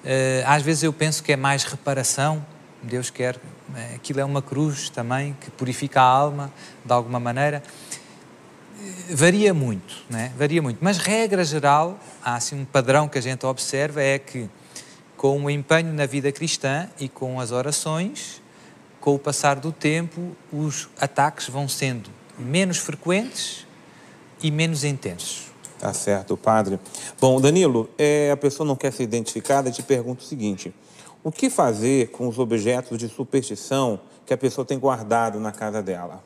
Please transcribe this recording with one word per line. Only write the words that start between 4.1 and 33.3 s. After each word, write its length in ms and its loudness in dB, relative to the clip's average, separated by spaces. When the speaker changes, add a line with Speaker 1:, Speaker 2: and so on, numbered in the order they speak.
Speaker 1:
é 60 0
uma 160 0
cruz 480 -2
também 500 -4
que 120 -18
purifica 500 0
a 20 8
alma 480 4
de 80 0
alguma 280 2
maneira. 440 -2
Eh, 340 -10
varia 380 6
muito, 420 -2
né? 280 -4
Varia 240 2
muito, 200 -2
mas 160 2
regra 480 2
geral, 520 2
há 120 -2
assim 240 -4
um 60 -6
padrão 420 4
que 100 -4
a 40 -2
gente 240 -4
observa, 560 -2
é 180 2
que 300 -10
com 300 2
o 40 0
empenho 440 2
na 120 0
vida 280 -2
cristã 560 -2
e 80 -6
com 320 -6
as 120 -4
orações, 920 -4
com 160 4
o 40 -2
passar 380 2
do 140 -6
tempo, 640 -2
os 380 -4
ataques 480 0
vão 220 -4
sendo 400 -4
menos 400 0
frequentes 880 -4
e 100 2
menos 320 0
intensos. 600 -4
Speaker 2:
Tá 140 -4
certo, 440 -2
padre. 420 2
Bom, 220 6
Danilo, 560 4
é, 340 4
a 60 2
pessoa 280 0
não 100 0
quer 160 -2
ser 120 -4
identificada, 680 0
te 120 -8
pergunta 400 -2
o 20 -18
seguinte: 480 -4
o 80 -2
que 180 0
fazer 640 4
com 160 -4
os 120 -4
objetos 580 0
de 120 -6
superstição 920 -2